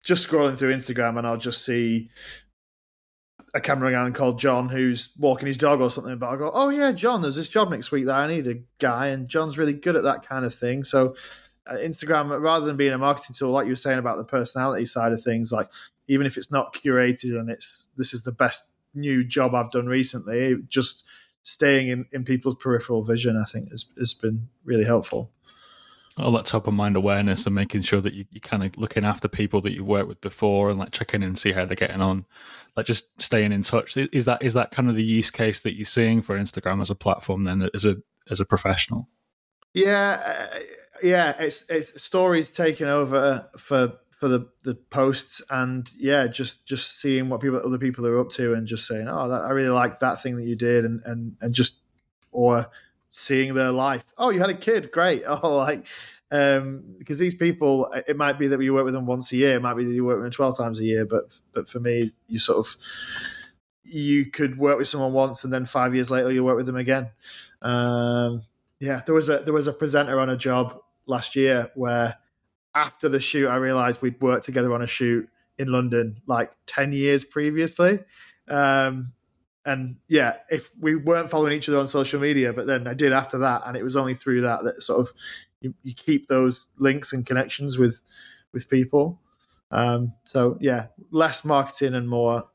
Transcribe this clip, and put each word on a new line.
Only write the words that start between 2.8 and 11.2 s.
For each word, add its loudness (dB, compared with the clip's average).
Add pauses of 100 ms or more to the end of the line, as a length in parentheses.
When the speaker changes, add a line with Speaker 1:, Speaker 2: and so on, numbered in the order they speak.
Speaker 1:
a -2
cameraman 0
called 0
John 2
who's 0
walking 2
his -4
dog 4
or 2
something, -8
but -6
I'll -6
go, -4
"Oh 2
yeah, 2
John, 0
there's -2
this -6
job 2
next -6
week 0
that 0
I 2
need -2
a -6 (160)
guy, 0
and -4
John's -4
really 0
good 0
at 2
that 0
kind -6
of -4
thing." -4
So, 2 (500)